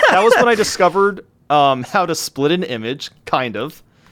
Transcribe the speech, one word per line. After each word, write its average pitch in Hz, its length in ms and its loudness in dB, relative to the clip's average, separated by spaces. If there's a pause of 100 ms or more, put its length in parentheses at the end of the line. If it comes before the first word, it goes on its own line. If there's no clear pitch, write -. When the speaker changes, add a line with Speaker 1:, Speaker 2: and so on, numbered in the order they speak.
(100)
Speaker 1:
that 190 120 2
was 233 120 4
Speaker 2:
<laughs> - 20 4
Speaker 1:
when 240 120 4
I 233 60 2
discovered, 196 680 0 (240)
um, 139 360 2
how 190 220 -2
to 165 80 -4
split 147 380 -2
an 180 120 -2
image, 120 460 -8 (140)
kind 123 320 -4
of. 135 260 -10 (300)